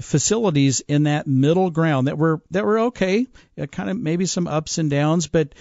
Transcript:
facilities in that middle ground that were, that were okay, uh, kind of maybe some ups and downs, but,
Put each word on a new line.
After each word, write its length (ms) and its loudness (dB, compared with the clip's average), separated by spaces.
facilities 760 2
in 240 0
that 240 0
middle 420 2
ground 380 0
that 100 -2
were, 320 0
that 160 -2
were 140 2
okay, 480 0
uh, 120 -8
kind 240 -6
of 60 -4
maybe 280 -2
some 220 -4
ups 320 -4
and 100 0
downs, 380 0
but, 340 0